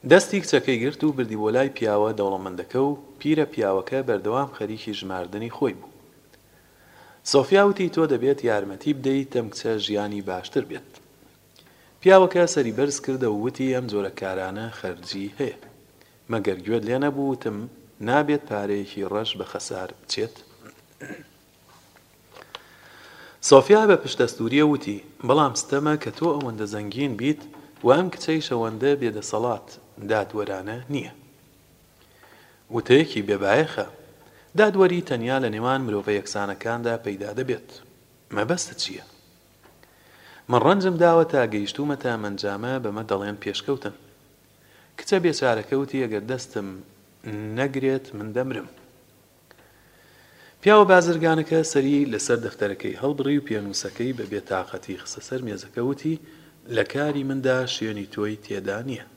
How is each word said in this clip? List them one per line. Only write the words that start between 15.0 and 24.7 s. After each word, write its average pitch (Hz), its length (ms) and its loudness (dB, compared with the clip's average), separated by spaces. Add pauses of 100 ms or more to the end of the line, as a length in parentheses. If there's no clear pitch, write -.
هەیە. 131 200 -4 (760)
مەگەر 101 340 -2
گوێت 110 220 0
لێ 127 160 0
نەبوو، 139 280 -2
وتم 113 260 -6 (500)
نابێت 147 420 2
پارەیەکی 101 640 -4
ڕەش 110 240 -2
بە 92 140 -8
خەسار 92 380 -8 (100)
بچێت." - 360 -6 (3250)
سۆفیا 196 400 10
بە 180 140 8
پشتەستوریە 123 680 0